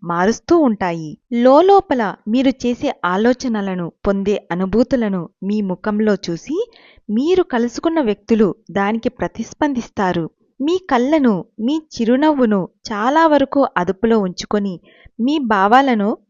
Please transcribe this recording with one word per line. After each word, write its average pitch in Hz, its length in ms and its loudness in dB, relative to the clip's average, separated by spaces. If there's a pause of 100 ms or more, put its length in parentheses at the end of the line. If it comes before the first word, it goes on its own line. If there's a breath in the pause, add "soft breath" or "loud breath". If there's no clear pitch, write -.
మారుస్తూ 180 540 0
ఉంటాయి. 180 520 -2 (220)
లోలోపల 262 800 4 (140)
మీరు 254 240 2 (140)
చేసే 247 240 -2 (140)
ఆలోచనలను, 202 800 -2 (200)
పొందే 196 300 0 (160)
అనుభూతులను 196 680 -2 (200)
మీ 208 180 -4
ముఖంలో 208 540 -2
చూసి 185 420 -6 (540 soft breath)
మీరు 320 320 2
కలుసుకున్న 285 580 -2
వ్యక్తులు 208 540 0 (160)
దానికి 202 380 -2
ప్రతిస్పందిస్తారు. 202 1200 -4 (300)
మీ 320 160 0 (140)
కళ్ళను, 262 440 2 (260)
మీ 269 160 -2 (180)
చిరునవ్వును 240 720 0 (200)
చాలా 262 380 0
వరకు 285 360 2 (140)
అదుపులో 190 420 0
ఉంచుకొని 196 640 -6 (400 soft breath)
మీ 285 180 0
భావాలను 226 800 2 (120)